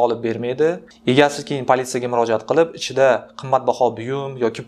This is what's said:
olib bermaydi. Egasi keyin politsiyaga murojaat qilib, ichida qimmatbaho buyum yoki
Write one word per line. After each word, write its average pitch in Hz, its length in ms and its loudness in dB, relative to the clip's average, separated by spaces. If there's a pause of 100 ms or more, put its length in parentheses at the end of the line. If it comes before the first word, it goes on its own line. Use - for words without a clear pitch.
olib 113 200 -2
bermaydi. 120 420 -2 (440)
Egasi 143 360 4
keyin 139 220 -4
politsiyaga 127 420 0
murojaat 113 380 0
qilib, 160 180 4 (100)
ichida 131 300 2 (320)
qimmatbaho 127 460 0 (120)
buyum 135 340 -6 (120)
yoki 113 240 -2